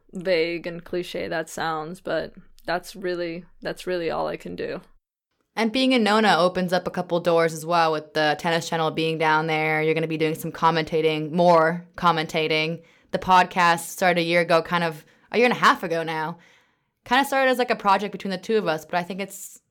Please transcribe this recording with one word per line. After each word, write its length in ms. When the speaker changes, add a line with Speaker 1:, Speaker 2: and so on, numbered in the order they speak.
Speaker 1:
vague 540
and 180
cliche 440
that 200
sounds, 520
but 340
that's 280
really, 500
that's 240
really 240
all 160
I 100
can 200
do. 260
Speaker 2:
And 180
being 200
in 120
Nona 340
opens 360
up 120
a 40
couple 300
doors 340
as 100
well, 280
with 200
the 260
Tennis 300
Channel 220
being 260
down 300
there. 360
You're 120
gonna 120
be 120
doing 160
some 180
commentating, 800
more 560
commentating. 840
The 60
podcast 680
started 340
a 40
year 180
ago, 180
kind 240
of, 200
a 60
year 80
and 80
a 40
half 240
ago 200
now. 340
Kind 140
of 60
started 240
as, 80
like, 120
a 60
project 360
between 200
the 40
two 220
of 80
us, 180
but 120
I 80
think 160
it's 400